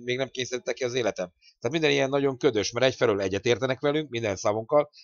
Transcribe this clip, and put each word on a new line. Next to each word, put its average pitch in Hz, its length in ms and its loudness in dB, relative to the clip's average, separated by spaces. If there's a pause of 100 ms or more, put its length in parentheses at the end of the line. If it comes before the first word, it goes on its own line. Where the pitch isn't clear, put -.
még 123 140 -2
nem 131 120 -4
kényszerítettek 123 460 -6
ki - 80 -4
az 120 100 -2
életem. 98 380 -2 (280)
Tehát 117 120 -4
minden 156 200 2
ilyen 139 180 2
nagyon 139 280 0
ködös, 110 340 0
mert 120 140 0
egyfelől 113 360 2
egyetértenek 117 580 0
velünk, 147 300 -2
minden 113 260 -2
szavunkkal, 113 540 0 (140)